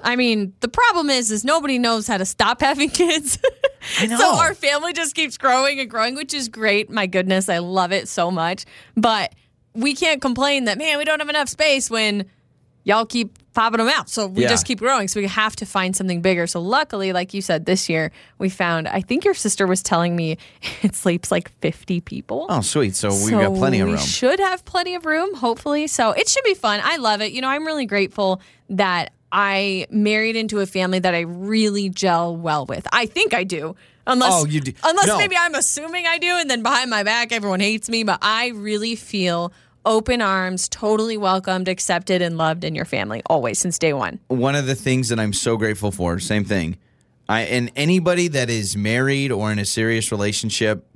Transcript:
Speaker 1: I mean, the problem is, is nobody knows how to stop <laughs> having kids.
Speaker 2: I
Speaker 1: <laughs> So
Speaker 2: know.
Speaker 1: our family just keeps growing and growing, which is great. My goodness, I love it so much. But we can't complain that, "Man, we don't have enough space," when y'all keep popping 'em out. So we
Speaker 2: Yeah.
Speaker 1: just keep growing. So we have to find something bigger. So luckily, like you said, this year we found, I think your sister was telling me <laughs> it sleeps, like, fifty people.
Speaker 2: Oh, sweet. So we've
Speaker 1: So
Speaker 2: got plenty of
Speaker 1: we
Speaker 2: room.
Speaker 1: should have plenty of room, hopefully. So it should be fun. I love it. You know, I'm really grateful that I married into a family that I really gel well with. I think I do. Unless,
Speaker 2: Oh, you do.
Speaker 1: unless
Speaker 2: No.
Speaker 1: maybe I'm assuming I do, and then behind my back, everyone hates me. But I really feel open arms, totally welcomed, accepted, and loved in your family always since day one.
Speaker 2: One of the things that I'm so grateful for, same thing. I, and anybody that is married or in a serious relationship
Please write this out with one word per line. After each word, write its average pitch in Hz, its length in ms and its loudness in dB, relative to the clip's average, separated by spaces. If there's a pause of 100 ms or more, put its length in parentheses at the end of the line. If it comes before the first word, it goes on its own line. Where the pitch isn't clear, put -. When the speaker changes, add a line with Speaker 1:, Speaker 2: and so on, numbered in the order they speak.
Speaker 1:
I 240 120 2
mean, 220 440 2
the 240 80 -2
problem 339 420 2
is, 247 220 0
is 214 120 -2
nobody 285 360 2
knows 226 260 2
how 220 120 0
to 190 80 0
stop 220 360 0
<laughs> 214 80 4
having 285 220 2
kids. 320 480 0 (600)
Speaker 2:
I - 80 2
Speaker 1:
<laughs> - 0 -
So 233 100 -2
Speaker 2:
know. 370 200 4
Speaker 1:
our 330 160 4
family 294 400 0
just 320 220 -4
keeps 311 240 -2
growing 269 400 2
and 254 100 -6
growing, 226 240 -2
which 294 220 -8
is 262 120 -4
great. 214 440 0
My 202 160 -2
goodness, 190 420 0
I 175 80 2
love 180 340 0
it 190 160 -2
so 175 220 -2
much. 175 360 -2 (300)
But 220 380 2 (400)
we 269 220 -2
can't 311 260 0
complain 269 440 0
that, 208 120 0
"Man, 294 220 0
we 302 60 -2
don't 311 140 0
have 294 100 -4
enough 294 200 0
space," 294 400 2
when 214 360 0 (580)
y'all 214 220 4
keep 233 300 -4 (180)
popping 226 280 2
'em 226 80 2
out. 285 180 0
So 214 200 -4
we 196 160 0
Speaker 2:
Yeah. 240 60 4
Speaker 1:
just 233 180 2
keep 240 120 -2
growing. 233 280 0
So 208 120 -4
we 196 80 0
have 214 300 0
to 214 80 -8
find 190 300 -2
something 180 260 -2
bigger. 175 240 2
So 170 160 -4
luckily, 202 500 0
like 180 220 -2
you 196 80 -4
said, 170 240 0
this 185 240 0
year 160 220 0 (260)
we 190 120 -2
found, 170 380 -2
I - 140 -2
think 262 240 -2
your 392 80 4
sister - 320 0
was 185 160 0
telling 175 340 0
me 165 220 -2 (240)
<laughs> - 220 -8
it 208 120 2
sleeps, - 360 0
like, 175 280 -2
fifty - 400 -4
people. - 500 -8
Speaker 2:
Oh, 143 120 2
sweet. 107 340 0
So 104 140 0
we've 143 200 0
Speaker 1:
So 226 100 4 (100)
Speaker 2:
got 190 60 0
plenty 190 240 4
of 196 80 4
Speaker 1:
we 208 80 2
Speaker 2:
room. - 60 0
Speaker 1:
should 269 380 0
have 370 240 0
plenty 359 300 -2
of 339 140 -8
room, 339 260 0
hopefully. 285 540 -2
So 226 240 2
it - 180 2
should 539 140 0
be 427 100 4
fun. 208 300 0
I 320 140 0
love 214 240 2
it. 214 100 -2
You 247 100 -6
know, 262 80 -2
I'm 294 160 -2
really 294 220 -2
grateful 190 540 0 (280)
that 185 420 0 (200)
I 196 580 0
married 214 460 2
into 214 240 -2
a 196 80 0
family 185 320 0
that 180 160 2
I 170 60 0
really 202 680 0
gel 170 480 0
well 156 300 -2
with. - 260 -8
I 233 140 2
think 359 260 0
I 226 100 0
do. 165 320 -8 (300)
Unless, 254 280 4
Speaker 2:
Oh, 160 120 4
you 151 160 -2
do. 131 100 -6 (120)
Speaker 1:
unless 349 240 4
Speaker 2:
No. 208 100 2
Speaker 1:
maybe 381 180 0
I'm 339 200 2
assuming 330 500 -4
I 339 140 0
do, 349 100 -2
and 349 200 0
then 240 120 0
behind 254 300 0
my 214 100 0
back, 226 320 0
everyone 202 260 -2
hates 208 300 -2
me. 226 140 0
But 196 180 0
I 226 280 0
really 214 460 -4
feel 175 560 -2 (340)
open 220 360 2
arms, 185 460 0
totally 220 480 0
welcomed, 190 540 0
accepted, 180 520 0
and 170 160 -2
loved 160 280 0
in 156 100 -4
your - 80 -4
family 104 440 -4
always 120 300 2
since - 220 -2
day 160 140 4
one. 101 340 -2
Speaker 2:
One 131 260 2
of 143 140 2
the 135 80 0
things 127 320 0
that 113 100 0
I'm 107 140 0
so 117 240 0
grateful 107 360 0
for, 87 280 -2
same 104 240 0
thing. 90 320 -2 (540)
I, 110 140 2
and 123 300 -2
anybody 175 540 2
that 131 220 0
is 101 260 -2
married 131 560 0
or 107 180 -2
in 104 100 0
a 101 60 -2
serious 113 460 0
relationship 107 760 -2 (100)